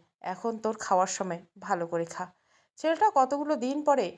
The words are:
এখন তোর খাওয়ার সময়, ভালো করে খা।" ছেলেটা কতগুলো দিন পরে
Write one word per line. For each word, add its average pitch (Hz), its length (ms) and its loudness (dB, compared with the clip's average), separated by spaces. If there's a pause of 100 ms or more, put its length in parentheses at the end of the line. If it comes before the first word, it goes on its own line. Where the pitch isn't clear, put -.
(220)
এখন 185 360 -4
তোর 220 220 -2
খাওয়ার 185 280 2
সময়, 180 340 -6 (180)
ভালো 185 280 -2
করে 170 180 -2
খা।" 180 200 -8 (520)
ছেলেটা 330 380 2
কতগুলো 285 400 2
দিন 254 280 -2
পরে 277 220 4 (120)